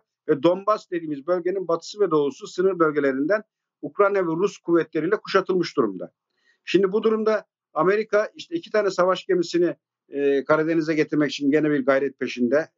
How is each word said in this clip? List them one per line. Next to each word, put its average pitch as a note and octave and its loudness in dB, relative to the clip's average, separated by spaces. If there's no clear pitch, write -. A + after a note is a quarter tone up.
Ve D3 0
Donbas G3 0
dediğimiz D#3 -8
bölgenin F3+ -4
batısı E3 -6
ve F#3+ 0
doğusu D3 -2
sınır F#3 -2
bölgelerinden D3 0
Ukrayna G3 0
ve E3 -2
Rus F#3+ -2
kuvvetleriyle E3 0
kuşatılmış F#3 -2
durumda. F#2+ -4
Şimdi F#3 2
bu G#3 0
durumda G#3+ 0
Amerika G#3 2
işte E3 -12
iki - -8
tane G#3 2
savaş F#3 0
gemisini, F3 0
e, C#3 0
Karadeniz'e D#3 0
getirmek D3+ 0
için C#3+ -2
gene D3+ 2
bir C#3+ 0
gayret C3+ 0
peşinde. B2 -2